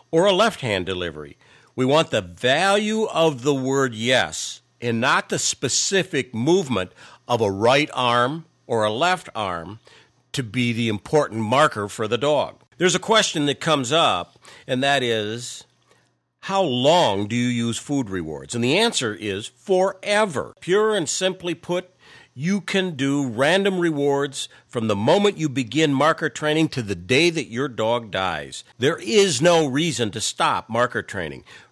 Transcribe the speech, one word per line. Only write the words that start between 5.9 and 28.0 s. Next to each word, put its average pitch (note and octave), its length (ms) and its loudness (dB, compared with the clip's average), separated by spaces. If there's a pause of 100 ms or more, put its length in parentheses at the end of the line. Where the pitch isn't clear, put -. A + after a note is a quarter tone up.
movement B2+ 600 0 (340)
of A#2 140 2
a G2+ 100 2
right A#2+ 420 4
arm B2 520 0 (200)
or A2+ 200 0
a G#2+ 60 2
left E3+ 440 0
arm F#2+ 440 -6 (520)
to C#3 100 -4
be A#2+ 320 -2
the A2+ 160 -2
important A2 520 0
marker A2 460 2
for G#2+ 200 -6
the A#2 100 -2
dog. C#3 420 0 (200)
There's F3+ 160 2
a F#3 40 0
question G3 460 2
that C#3 140 -2
comes C#3 320 0
up, A#2+ 480 0 (260)
and C3 160 -2
that C#3 220 2
is, A2+ 600 -4 (840)
how G3 140 0
long B2 680 2
do A#2 80 -2
you A#2+ 100 0
use A#2 300 -2
food C#3 320 -4
rewards? D#2 440 -8
And A#2 80 -4
the C3+ 160 2
answer C#3 400 -2
is G#2 300 -6
forever. F#3+ 1120 -2
Pure G#3+ 340 0
and F3+ 140 -2
simply F#3 480 -4
put, F3+ 340 -6 (440)
you F3+ 260 -2
can F#3 380 -2
do C#3 280 0
random F3 540 2
rewards C#3+ 720 -2 (180)
from A2+ 220 -4
the G2+ 60 2
moment F#3 420 2
you D#3 100 -2
begin C3+ 460 0
marker D#3 340 2
training D#3 400 0
to C3 140 -4
the G2 140 -4
day B2+ 340 2
that D#3 180 -4
your B2+ 220 -6
dog A2+ 420 -2